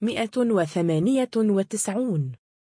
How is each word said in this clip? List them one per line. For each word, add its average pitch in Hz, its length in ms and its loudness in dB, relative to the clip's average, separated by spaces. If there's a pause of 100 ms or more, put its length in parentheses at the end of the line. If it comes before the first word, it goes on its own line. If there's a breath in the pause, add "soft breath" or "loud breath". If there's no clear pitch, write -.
مائة 220 360 -2
وثمانية 190 1000 2
وتسعون، 202 960 0 (300)